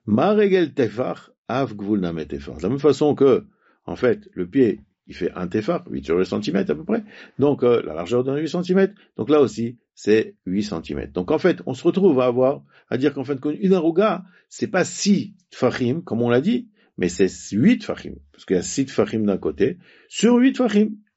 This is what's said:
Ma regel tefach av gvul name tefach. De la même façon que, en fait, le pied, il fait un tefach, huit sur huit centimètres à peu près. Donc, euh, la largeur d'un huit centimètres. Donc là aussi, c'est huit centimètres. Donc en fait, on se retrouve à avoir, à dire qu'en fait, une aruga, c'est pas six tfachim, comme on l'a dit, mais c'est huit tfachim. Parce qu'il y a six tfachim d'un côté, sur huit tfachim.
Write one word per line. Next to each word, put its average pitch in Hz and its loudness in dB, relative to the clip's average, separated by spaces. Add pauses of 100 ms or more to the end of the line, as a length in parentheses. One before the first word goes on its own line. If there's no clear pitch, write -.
Ma 135 2
regel 185 2
tefach 123 -4 (160)
av 123 -4
gvul 104 -2
name 85 -4
tefach. 71 -10
De 76 -10
la 95 -2
même 135 -2
façon 147 2
que, 135 4 (400)
en 87 -8
fait, 104 0
le 90 -6
pied, 107 2 (260)
il - -18
fait 85 -4
un 90 -6
tefach, 110 -2
huit 71 -8
sur 80 0
huit 92 2
centimètres 151 -2
à 76 2
peu 160 -14
près. 220 -2 (360)
Donc, 135 2
euh, 120 4
la 78 -10
largeur 98 -2
d'un 135 -4
huit 156 -4
centimètres. 185 0 (220)
Donc 110 -6
là 151 6
aussi, 117 -2 (180)
c'est 107 0 (100)
huit 98 -2
centimètres. 80 -8
Donc 90 -4
en 156 2
fait, 175 0
on 135 -6
se 123 -12
retrouve 175 4
à 127 2
avoir, 127 2 (280)
à 117 -2
dire 139 0
qu'en 139 -6
fait, 135 -6 (200)
une 196 4
aruga, 175 0 (220)
c'est - -6
pas 180 0
six 175 0 (160)
tfachim, 127 -2
comme 113 -4
on 120 2
l'a 123 4
dit, 240 -2 (280)
mais 90 0
c'est 92 2 (220)
huit 165 4
tfachim. - -10 (180)
Parce - -20
qu'il 95 0
y - 2
a 87 -4
six 135 -4
tfachim 110 -2
d'un 101 0
côté, 95 -2 (280)
sur 240 2
huit 262 4
tfachim. 220 2 (280)